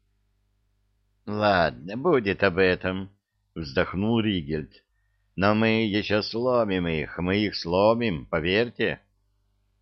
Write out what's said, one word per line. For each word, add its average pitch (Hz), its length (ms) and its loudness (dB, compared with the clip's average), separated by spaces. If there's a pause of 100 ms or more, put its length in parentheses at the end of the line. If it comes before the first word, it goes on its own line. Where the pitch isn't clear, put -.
(1300)
"Ладно, 92 680 0
будет 127 460 0
об 92 160 2
этом", — 95 520 0 (440)
вздохнул 90 640 -2
Ригельд. 78 640 -4 (540)
"Но 101 180 4
мы 113 320 2
ещё 101 360 0
сломим 110 640 0
их, 76 300 -4
мы 90 180 0
их 104 180 -2
сломим, 98 720 0
поверьте". 92 760 -2 (800)